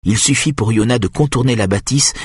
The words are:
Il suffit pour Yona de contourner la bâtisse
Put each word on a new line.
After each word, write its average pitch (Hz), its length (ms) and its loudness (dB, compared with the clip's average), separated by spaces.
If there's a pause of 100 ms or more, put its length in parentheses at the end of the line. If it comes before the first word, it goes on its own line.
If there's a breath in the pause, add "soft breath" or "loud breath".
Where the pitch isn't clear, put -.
Il 107 140 2
suffit 143 340 0
pour 113 220 0
Yona 110 240 2
de 104 100 -2
contourner 131 480 0
la 107 120 0
bâtisse 101 460 0 (120)